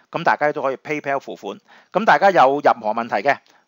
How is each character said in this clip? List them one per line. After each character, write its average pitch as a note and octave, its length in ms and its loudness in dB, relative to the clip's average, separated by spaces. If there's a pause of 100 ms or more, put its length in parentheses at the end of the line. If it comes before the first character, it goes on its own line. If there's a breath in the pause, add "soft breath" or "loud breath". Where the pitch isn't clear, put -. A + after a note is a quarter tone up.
(120)
咁 D#3+ 100 -8
大 A#2 140 2
家 D3+ 160 -2
都 C#3+ 100 -8
可 C3+ 80 -4
以 B2+ 60 -6
PayPal C#3+ 420 -6
付 A2 160 -12
款。 G#2 240 -12 (340 soft breath)
咁 G3+ 120 -2
大 D#3 140 4
家 G3 120 4
有 C#3+ 300 4
任 C#3 200 4
何 G#2+ 120 -4
問 A#2 160 -6
題 A2+ 200 -2
嘅， C#3 100 0 (300 soft breath)